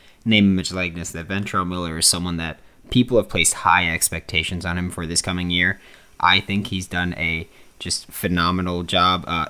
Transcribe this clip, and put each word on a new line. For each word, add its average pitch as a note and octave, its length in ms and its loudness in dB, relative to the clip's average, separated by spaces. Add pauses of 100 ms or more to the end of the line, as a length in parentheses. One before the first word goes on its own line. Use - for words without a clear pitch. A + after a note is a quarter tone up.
(260)
name, G#2 280 6
image, F#2 180 -2
likeness F2 400 -6
that E2 160 -10
Ventrell G2 400 -4
Miller F2 300 -4
is E2 80 0
someone F2 320 0
that E2 220 -8 (320)
people B2 260 4
have G2+ 120 2
placed - 260 2
high F2 340 4
expectations E2 760 -2
on F2 140 -2
him F2+ 140 -2
for E2+ 140 -6
this E2+ 160 -2
coming F2+ 280 -2
year. F2+ 320 0 (380)
I F2+ 200 4
think G2+ 280 -2
he's F#2 200 -4
done F2 300 -2
a E2 320 -4 (300)
just - 320 -6
phenomenal F2 720 0
job, F2+ 440 2
uh, E2+ 220 -2